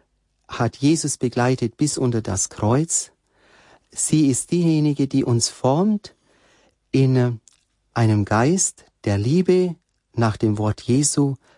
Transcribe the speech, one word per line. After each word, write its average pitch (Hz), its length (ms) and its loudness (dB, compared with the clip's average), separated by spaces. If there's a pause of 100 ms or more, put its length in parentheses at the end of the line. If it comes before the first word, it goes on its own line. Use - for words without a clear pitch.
(480)
hat - 280 -4
Jesus 151 420 0
begleitet 123 600 -2
bis 147 200 -2
unter 120 240 0
das - 280 -6
Kreuz. 127 600 -2 (800)
Sie 156 360 0
ist - 240 -2
diejenige, 151 560 0
die 135 160 0
uns 117 260 0
formt 190 680 -2 (760)
in 127 480 2 (560)
einem 107 300 2
Geist 131 600 0 (180)
der 101 140 0
Liebe 180 580 2 (380)
nach 113 240 0
dem 107 200 0
Wort 107 240 -2
Jesu. 139 540 0 (220)